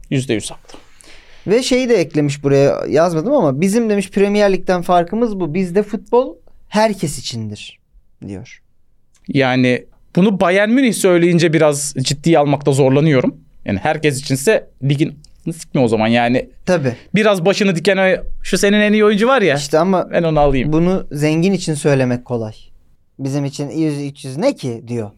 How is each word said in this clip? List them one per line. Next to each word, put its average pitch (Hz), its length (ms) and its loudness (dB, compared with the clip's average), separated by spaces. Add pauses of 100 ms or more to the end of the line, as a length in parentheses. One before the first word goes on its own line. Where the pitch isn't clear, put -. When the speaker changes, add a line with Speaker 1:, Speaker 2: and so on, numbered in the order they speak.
Speaker 1:
Yüzde 135 240 -2
yüz - 180 -6
haklı. - 280 -20 (680)
Speaker 2:
Ve 233 160 2
şeyi 254 260 0
de 240 60 2
eklemiş 147 480 -2
buraya, 139 460 2
yazmadım 160 440 0
ama, 151 280 0
"Bizim," 214 280 0
demiş, 202 220 -4
"Premier 202 420 2
Lig'den 180 280 -2
farkımız 190 580 0
bu. 156 140 -4
Bizde 185 300 -2
futbol 240 520 -2 (320)
herkes 196 520 -2
içindir." 110 600 -12 (480)
diyor. 98 340 -16 (640)
Speaker 1:
Yani 127 580 0 (300)
bunu 190 240 2
Bayern 196 300 2
Münih 240 240 2
söyleyince 170 600 4
biraz 151 480 2
ciddiye 151 380 2
almakta 143 320 0
zorlanıyorum. 139 640 2 (300)
Yani 98 140 -2
herkes 151 420 -2
içinse - 480 -2 (140)
ligin 139 360 -2 (340)
sikme - 280 -4
o 123 60 2
zaman 110 200 0
yani. 120 420 0 (160)
Speaker 2:
Tabii. 143 280 0 (220)
Speaker 1:
Biraz 202 300 2
başını 196 300 2
dikene 190 460 0 (220)
şu - 140 -2
senin 202 220 2
en 208 140 2
iyi 214 120 4
oyuncu 214 220 2
var 262 140 2
ya. 156 140 2
Speaker 2:
İşte 143 240 0
ama 180 320 0
Speaker 1:
Ben 170 120 0
onu 160 160 0
alayım. 139 340 2
Speaker 2:
bunu 175 380 0
zengin 156 420 0
için 175 200 -4
söylemek 131 520 0
kolay. 110 280 -8 (680)
"Bizim 139 260 -4
için 143 240 -8
yüz, 151 320 -4
üç 143 240 -12
yüz 131 120 -12
ne 262 180 -2
ki?" 117 320 -8
diyor. 113 300 -6